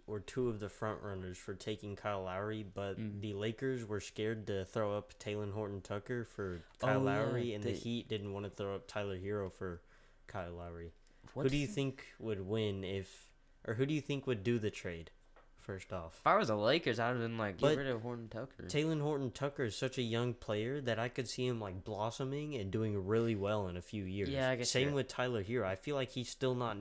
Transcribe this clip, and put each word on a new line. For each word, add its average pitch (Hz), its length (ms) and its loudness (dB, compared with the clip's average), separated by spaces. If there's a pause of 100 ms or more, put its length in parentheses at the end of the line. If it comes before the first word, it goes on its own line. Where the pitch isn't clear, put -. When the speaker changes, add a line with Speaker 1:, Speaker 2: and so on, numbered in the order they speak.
Speaker 1:
were 104 140 -4
two 123 300 0
of 107 100 -2
the 101 100 -4
front 107 320 -4
runners 92 360 -4
for - 180 -8
taking 104 400 -6
Kyle 101 280 -2
Lowry, 104 380 -2
but 98 380 -4
Speaker 2:
Mm. 104 220 -4
Speaker 1:
the 107 120 -2
Lakers 117 520 0
were 104 160 -2
scared 110 460 -2
to 98 180 0
throw 104 300 2
up - 220 -6
Talen 104 360 -2
Horton-Tucker 104 720 -4
for 90 360 -4 (180)
Kyle 127 220 4
Speaker 2:
Oh, 135 40 4
yeah, 104 180 4
Speaker 1:
Lowry, 120 300 0
and 104 100 -4
the 117 80 2
Speaker 2:
they - 60 0
Speaker 1:
Heat 117 320 -2
didn't 101 240 -2
wanna 101 180 -2
throw 98 240 -2
up 95 120 -8
Tyler 101 300 -2
Herro 98 340 0
for 90 300 -6 (460)
Kyle 87 260 -6
Lowry. 85 380 -8 (420)
Speaker 2:
What 135 100 -2
Speaker 1:
Who 135 60 6
do 139 80 2
you 143 100 2
Speaker 2:
is 107 60 -4
Speaker 1:
think 135 320 -2 (140)
would 107 220 -2
win 101 420 2
if, 95 480 -6 (340)
or 113 80 -2
who 131 140 2
do 151 80 2
you 147 60 0
think 139 260 -2
would 110 160 0
do 120 160 4
the 104 100 2
trade, 85 400 -6 (480)
first - 340 -8
off? 85 280 -6
Speaker 2:
If - 80 2
I 175 80 8
was 196 140 4
the 107 60 4
Lakers, 117 440 4
I'd 117 140 4
have 127 80 0
been 113 180 -2
like, 101 180 0
"Get - 40 -2
Speaker 1:
But 143 180 6
Speaker 2:
rid 139 80 0
of 117 160 0
Horton-Tucker." 117 640 -6
Speaker 1:
Talen 151 360 2
Horton-Tucker 139 600 0
is 107 120 0
such 127 220 0
a 127 60 0
young 117 320 2
player 117 460 -2
that 117 180 2
I 123 100 2
could 120 180 -4
see 123 200 0
him, 120 120 2
like, 95 240 -4
blossoming 131 720 -2
and 101 180 -2
doing 104 360 2
really 113 260 6
well 101 340 2
in 87 100 -2
a 90 40 -4
few 104 220 -4
years. 95 260 0
Speaker 2:
Yeah, 131 220 4
I 127 60 2
guess 120 120 0
Speaker 1:
Same 135 200 4
Speaker 2:
you're 147 80 2
Speaker 1:
with 127 100 2
Tyler 123 360 0
Herro. 113 220 2
I 95 100 2
feel 147 200 -4
like 131 160 0
he's 123 180 -4
still 127 240 2
not 117 280 0